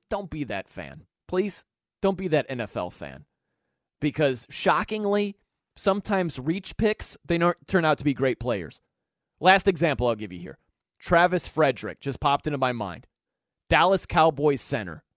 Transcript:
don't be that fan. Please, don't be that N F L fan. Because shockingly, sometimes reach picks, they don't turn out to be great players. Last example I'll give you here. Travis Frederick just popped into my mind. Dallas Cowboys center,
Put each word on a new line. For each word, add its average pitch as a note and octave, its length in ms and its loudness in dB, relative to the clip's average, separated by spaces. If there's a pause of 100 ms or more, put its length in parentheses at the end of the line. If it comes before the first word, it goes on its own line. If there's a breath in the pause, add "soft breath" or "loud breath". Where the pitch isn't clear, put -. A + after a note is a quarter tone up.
(100)
don't G3+ 180 -6
be D3+ 160 -8
that G2+ 240 -8
fan. D2+ 380 -16 (200)
Please, F#3 380 -4 (380)
don't G3 160 0
be F#3+ 100 -6
that D3 220 2
N B2+ 100 -6
F G#2+ 160 -8
L F2+ 140 -4
fan. C#2+ 340 -14 (760)
Because C#3 520 -2
shockingly, G3+ 840 0 (380)
sometimes F#3+ 640 0
reach E3 380 -6
picks, - 480 -2
they E3+ 140 0
don't E3+ 180 2 (100)
turn E3+ 200 2
out D3+ 100 4
to - 80 -6
be C#3+ 80 2
great B2+ 260 0
players. G#2 440 -6 (580)
Last F#3 260 6
example D3 400 2
I'll A#2 80 2
give G#2 200 -8
you F2 60 -12
here. D#2 180 -14 (400)
Travis F3 500 2
Frederick B2+ 520 -2
just C#3 200 -6
popped C#3+ 260 0
into D3 120 -2
my B2+ 140 -2
mind. G2 340 -8 (640)
Dallas F3 340 4
Cowboys D3+ 560 2
center, G2 440 -6 (120)